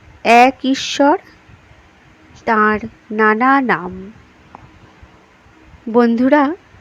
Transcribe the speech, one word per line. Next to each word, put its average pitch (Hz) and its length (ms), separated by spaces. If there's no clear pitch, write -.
এক 240 400
ঈশ্বর, 277 540
তাঁর 214 340
নানা 220 500
নাম। 185 520
বন্ধুরা, 254 680